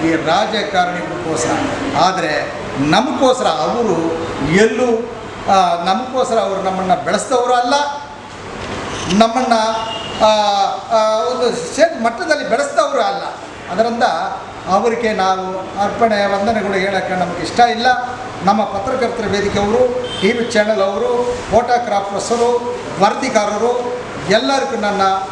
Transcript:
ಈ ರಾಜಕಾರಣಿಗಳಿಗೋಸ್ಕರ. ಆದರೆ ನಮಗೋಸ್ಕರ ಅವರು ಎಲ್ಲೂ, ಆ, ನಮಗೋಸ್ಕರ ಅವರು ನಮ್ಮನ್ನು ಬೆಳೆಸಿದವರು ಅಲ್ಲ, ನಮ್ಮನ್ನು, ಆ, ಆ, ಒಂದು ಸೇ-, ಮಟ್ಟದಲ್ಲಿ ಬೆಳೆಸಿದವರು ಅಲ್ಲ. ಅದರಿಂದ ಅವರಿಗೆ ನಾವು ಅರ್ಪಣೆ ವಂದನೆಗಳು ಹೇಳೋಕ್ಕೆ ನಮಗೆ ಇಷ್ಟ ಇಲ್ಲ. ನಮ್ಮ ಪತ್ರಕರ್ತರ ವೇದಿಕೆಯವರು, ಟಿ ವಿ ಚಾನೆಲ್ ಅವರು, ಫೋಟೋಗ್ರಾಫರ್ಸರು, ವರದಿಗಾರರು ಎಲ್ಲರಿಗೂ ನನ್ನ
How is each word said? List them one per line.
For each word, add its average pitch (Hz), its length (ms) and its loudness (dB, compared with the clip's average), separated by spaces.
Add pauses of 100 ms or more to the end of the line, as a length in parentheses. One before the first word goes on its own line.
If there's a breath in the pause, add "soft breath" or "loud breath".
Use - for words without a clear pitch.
ಈ 165 60 2
ರಾಜಕಾರಣಿಗಳಿಗೋಸ್ಕರ. 170 1400 0 (460)
ಆದರೆ 170 560 0 (380)
ನಮಗೋಸ್ಕರ 247 560 2
ಅವರು 180 480 0 (580)
ಎಲ್ಲೂ, 233 440 4 (560)
ಆ, 180 320 4
ನಮಗೋಸ್ಕರ 226 540 0
ಅವರು 196 240 -2
ನಮ್ಮನ್ನು 185 420 0
ಬೆಳೆಸಿದವರು 240 480 0
ಅಲ್ಲ, 247 220 2 (1400)
ನಮ್ಮನ್ನು, 233 420 4 (640)
ಆ, 214 60 8 (600)
ಆ, 220 320 2
ಒಂದು 240 520 -2
ಸೇ-, 285 260 2
ಮಟ್ಟದಲ್ಲಿ 277 480 -2
ಬೆಳೆಸಿದವರು 277 500 0
ಅಲ್ಲ. 196 220 -2 (480)
ಅದರಿಂದ 226 320 0 (680)
ಅವರಿಗೆ 214 440 2
ನಾವು 190 460 -2 (220)
ಅರ್ಪಣೆ 202 460 2
ವಂದನೆಗಳು 202 460 0
ಹೇಳೋಕ್ಕೆ 190 440 0
ನಮಗೆ 175 260 -2
ಇಷ್ಟ - 180 -2
ಇಲ್ಲ. 233 260 4 (580)
ನಮ್ಮ 208 200 4
ಪತ್ರಕರ್ತರ 196 640 -2
ವೇದಿಕೆಯವರು, 202 800 0 (140)
ಟಿ 196 120 4
ವಿ 233 200 -2
ಚಾನೆಲ್ 208 300 2
ಅವರು, 226 540 0 (140)
ಫೋಟೋಗ್ರಾಫರ್ಸರು, 233 1300 0 (220)
ವರದಿಗಾರರು 226 1000 0 (300)
ಎಲ್ಲರಿಗೂ 254 500 2
ನನ್ನ 208 220 0 (300)